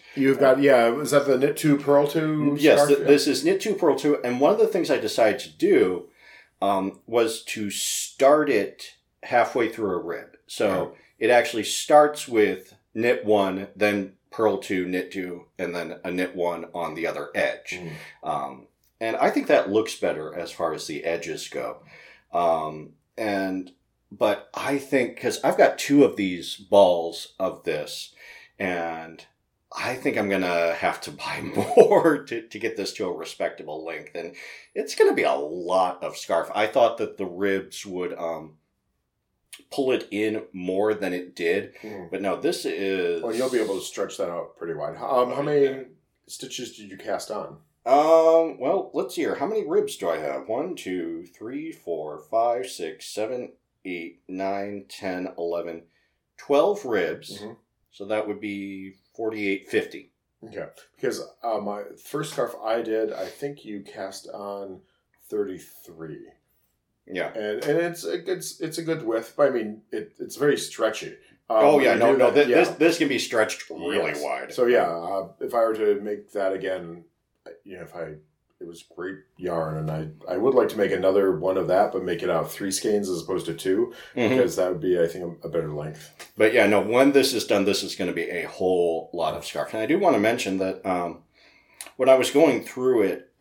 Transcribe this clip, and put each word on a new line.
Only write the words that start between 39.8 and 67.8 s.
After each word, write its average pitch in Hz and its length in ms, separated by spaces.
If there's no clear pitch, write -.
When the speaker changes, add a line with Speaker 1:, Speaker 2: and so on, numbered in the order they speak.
Speaker 2:
it - 200
in 107 320
more 95 400
than 92 200
it 90 220
did. 90 460
Speaker 1:
Mm. 98 300
Speaker 2:
But 95 100
no, 90 180
this 170 260
is 90 560
Speaker 1:
Well, 85 140
you'll 127 140
be 123 100
able 98 200
to - 60
stretch - 320
that 92 120
out 85 260
pretty 82 180
wide. 76 220
Um, 123 360
how - 80
Speaker 2:
Oh, 143 40
Speaker 1:
many 147 220
Speaker 2:
yeah. 135 180
Speaker 1:
stitches - 500
did 104 120
you - 80
cast - 340
on? - 260
Speaker 2:
Um, 165 720
well, 165 340
let's - 220
see 170 60
here. 101 140
How 139 100
many 208 200
ribs 165 320
do 87 120
I 80 80
have? 76 300
One, 147 280
two, 85 500
three, 147 460
four, 76 480
five, 113 400
six, - 380
seven, 123 460
eight, 87 420
nine, 98 640
ten, 92 480
eleven, 85 460
twelve 170 480
ribs. 98 560
Speaker 1:
Mm-hmm. 110 120
Speaker 2:
So 101 140
that 107 220
would 101 140
be 98 540
forty-eight, 104 540
fifty. - 420
Speaker 1:
Okay, 95 220
because, 117 300
uh, 113 160
my 104 240
first - 300
scarf - 300
I 113 180
did, 110 320
I 92 120
think - 400
you 104 160
cast 98 480
on 101 520
thirty-three. 85 960
Speaker 2:
Yeah. 87 240
Speaker 1:
And, 104 300
and 147 160
it's 170 240